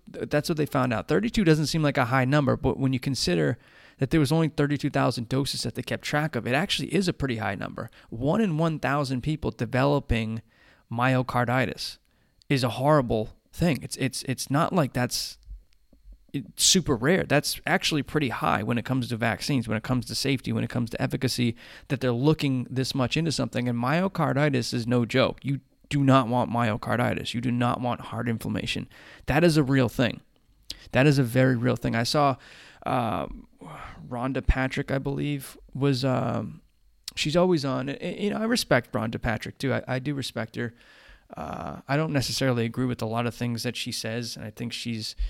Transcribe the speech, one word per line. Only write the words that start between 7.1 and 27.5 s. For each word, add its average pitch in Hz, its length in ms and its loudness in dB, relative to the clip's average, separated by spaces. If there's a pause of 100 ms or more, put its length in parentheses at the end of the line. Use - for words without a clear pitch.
pretty 127 260 -2
high 104 180 -4
number. - 340 -8 (180)
One 147 320 0
in 185 160 2
one 160 220 2
thousand 135 440 -2
people 151 280 -2
developing 117 920 0 (480)
myocarditis 123 1080 0 (500)
is 135 140 2
a 127 80 2
horrible 123 600 2 (220)
thing. 160 300 2
It's, - 140 -10
it's, - 260 -2
it's - 260 -6
not 147 240 2
like 147 200 2
that's, - 460 -4 (920)
it's - 320 -4
super 151 300 4
rare. 139 300 2
That's - 420 0
actually 156 380 0
pretty 151 240 0
high 101 340 0
when 120 160 0
it 107 60 -4
comes 131 240 -2
to 120 80 -4
vaccines, 117 500 -2
when 113 100 -2
it 107 60 -4
comes 127 240 -2
to - 80 -8
safety, 135 380 -2
when 113 100 0
it 120 80 -4
comes 120 200 -2
to - 120 -4
efficacy, 123 540 0 (320)
that 131 120 -2
they're 127 120 0
looking 135 580 2
this 131 240 -2
much 131 220 0
into 160 160 0
something. 123 360 -2
And 120 80 0
myocarditis 139 960 0
is 120 140 -2
no 120 180 4
joke. 110 380 2
You 139 180 -2 (280)
do 143 160 2
not 131 240 6
want 120 220 2
myocarditis. 117 840 0
You 120 80 -4
do 123 100 -2